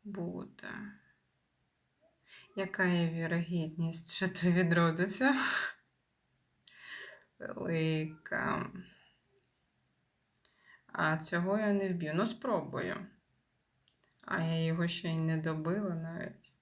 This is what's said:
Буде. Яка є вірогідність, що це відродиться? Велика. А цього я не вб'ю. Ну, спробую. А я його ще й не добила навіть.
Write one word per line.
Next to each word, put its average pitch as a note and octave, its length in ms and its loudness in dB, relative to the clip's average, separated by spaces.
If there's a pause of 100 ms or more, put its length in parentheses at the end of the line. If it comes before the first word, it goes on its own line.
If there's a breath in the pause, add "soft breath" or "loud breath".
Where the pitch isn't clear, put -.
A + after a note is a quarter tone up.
Буде. G3 880 -8 (1600 loud breath)
Яка F#3 280 0
є F3 260 4
вірогідність, E3 1000 -2
що F#3+ 160 0
це F3 240 2
відродиться? F3 840 4 (2000 loud breath)
Велика. D#3 1300 -2 (2250 loud breath)
А D#3+ 300 0
цього F3+ 400 0
я G#3 160 2
не G3 160 2
вб'ю. E3 260 -2
Ну, G#3+ 120 2
спробую. D#3+ 800 -4 (1120)
А - 220 -2
я E3 220 2
його E3+ 220 2
ще E3+ 220 -4
й D#3+ 80 0
не D#3+ 200 2
добила E3 580 0
навіть. - 680 -8